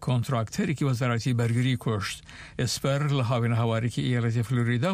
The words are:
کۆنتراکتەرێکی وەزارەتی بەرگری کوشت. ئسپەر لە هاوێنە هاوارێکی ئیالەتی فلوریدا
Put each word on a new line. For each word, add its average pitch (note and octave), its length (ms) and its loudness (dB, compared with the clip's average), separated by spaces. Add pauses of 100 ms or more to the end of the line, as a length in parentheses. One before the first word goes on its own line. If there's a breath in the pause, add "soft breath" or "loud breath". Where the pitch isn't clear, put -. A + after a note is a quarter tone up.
کۆنتراکتەرێکی B2+ 840 0
وەزارەتی A#2+ 500 0
بەرگری A#2+ 460 2
کوشت. G#2+ 320 -2 (460 loud breath)
ئسپەر C#3 400 0 (160)
لە B2 120 2
هاوێنە A#2 300 2
هاوارێکی A#2 480 0
ئیالەتی A#2 400 0
فلوریدا A#2+ 460 2